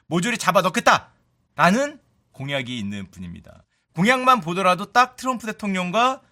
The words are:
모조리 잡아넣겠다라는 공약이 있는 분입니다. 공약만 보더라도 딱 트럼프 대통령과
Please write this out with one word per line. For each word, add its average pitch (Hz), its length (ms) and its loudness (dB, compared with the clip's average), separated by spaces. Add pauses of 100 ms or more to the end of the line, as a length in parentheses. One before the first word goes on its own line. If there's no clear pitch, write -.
모조리 185 300 -2
잡아넣겠다라는 190 1600 0 (320)
공약이 135 460 -6
있는 101 340 -8
분입니다. 87 520 -18 (320)
공약만 254 460 2
보더라도 180 500 0
딱 247 240 2
트럼프 247 300 -6
대통령과 214 760 -2 (100)